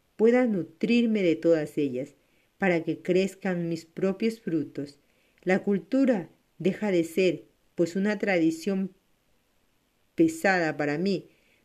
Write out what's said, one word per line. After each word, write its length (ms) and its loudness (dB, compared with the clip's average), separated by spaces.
pueda 300 4
nutrirme 760 0
de 140 4
todas 420 0
ellas, 380 -4
para 260 0
que 180 -6
crezcan 640 -2
mis 180 -6
propios 540 -4
frutos. 600 -6
La 200 0
cultura 640 0
deja 320 -2
de 120 2
ser, 400 0
pues, 220 -2
una 200 0
tradición 760 0
pesada 640 0
para 200 -2
mí, 300 -4